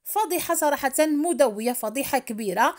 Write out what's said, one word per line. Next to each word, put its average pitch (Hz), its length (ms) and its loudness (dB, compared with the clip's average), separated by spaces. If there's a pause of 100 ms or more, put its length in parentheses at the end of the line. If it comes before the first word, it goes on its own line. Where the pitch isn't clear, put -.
فضيحة 359 500 -2
صراحة 285 440 0
مدوية، 285 760 2
فضيحة 240 460 -2
كبيرة، 226 600 0